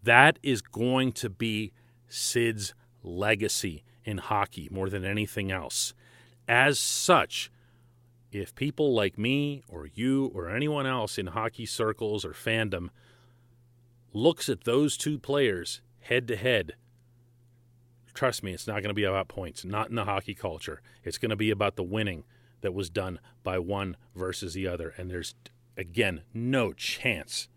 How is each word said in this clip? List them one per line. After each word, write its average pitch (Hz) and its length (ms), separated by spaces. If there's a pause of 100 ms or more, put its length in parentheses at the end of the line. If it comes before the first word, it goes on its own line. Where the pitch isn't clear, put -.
That 127 400
is 127 180
going 127 520
to - 180
be 107 420 (340)
Sid's 113 680 (260)
legacy 98 800 (200)
in 101 160
hockey 101 500
more 95 220
than 98 120
anything 101 480
else. - 440 (540)
As 127 300
such, - 720 (800)
if 101 240
people 143 380
like 101 240
me 139 500
or 76 260
you 131 400
or 85 160
anyone 139 380
else 123 300
in 95 100
hockey 110 380
circles 107 580
or 90 60
fandom 98 580 (1300)
looks 143 340
at 110 160
those 135 320
two 151 240
players 117 640 (180)
head 123 300
to 113 80
head, 104 380 (1400)
trust - 300
me, 95 100
it's - 120
not 104 160
gonna 104 120
be 104 100
about 95 240
points, - 380
not 104 240
in 117 60
the 107 100
hockey 98 280
culture. 78 480 (220)
It's - 140
gonna 110 180
be 107 160
about 101 240
the - 80
winning 92 400 (380)
that 95 120
was 92 160
done 92 300 (240)
by 92 160
one 95 380 (180)
versus 90 380
the 95 140
other. 82 300
And 90 140
there's, 87 240 (400)
again, 90 460 (120)
no 120 380
chance - 840